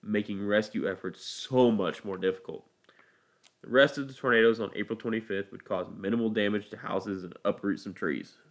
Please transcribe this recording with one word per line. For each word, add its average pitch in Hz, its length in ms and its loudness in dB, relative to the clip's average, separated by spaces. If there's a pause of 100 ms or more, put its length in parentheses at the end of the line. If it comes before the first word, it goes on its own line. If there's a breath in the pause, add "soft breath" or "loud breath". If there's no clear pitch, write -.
making 104 460 -2
rescue 104 420 0
efforts 92 340 -8
so 127 460 4
much 95 360 0
more 95 120 -6
difficult. - 480 -4 (960 soft breath)
The - 80 -16
rest 135 280 6
of 139 100 -6
the 135 60 -14
tornadoes 113 480 4
on 101 120 -6
April 107 240 -6
twenty-fifth 110 540 -4
would 92 140 -18
cause 90 300 -4
minimal 113 340 0
damage 104 400 0
to 107 80 -12
houses 95 480 -4
and 87 80 -12 (100)
uproot 101 380 -2
some 95 120 -12
trees. 73 420 -4 (160)